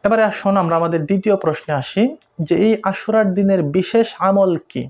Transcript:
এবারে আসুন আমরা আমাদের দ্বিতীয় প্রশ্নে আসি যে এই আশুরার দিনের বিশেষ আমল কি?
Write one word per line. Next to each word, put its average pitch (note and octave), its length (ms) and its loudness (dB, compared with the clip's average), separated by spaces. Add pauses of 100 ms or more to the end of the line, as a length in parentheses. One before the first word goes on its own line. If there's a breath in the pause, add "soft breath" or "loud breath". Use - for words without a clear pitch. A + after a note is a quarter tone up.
এবারে A3 180 2
আসুন G3+ 340 0
আমরা E3 200 2
আমাদের E3 300 0
দ্বিতীয় G3 300 2
প্রশ্নে D#3 380 -4
আসি C#3+ 280 -2 (380)
যে E3 160 0
এই G#3+ 160 2 (100)
আশুরার G#3+ 520 0
দিনের G3 260 2 (160)
বিশেষ A3+ 300 0 (140)
আমল F#3+ 320 2 (160)
কি? B2+ 220 -8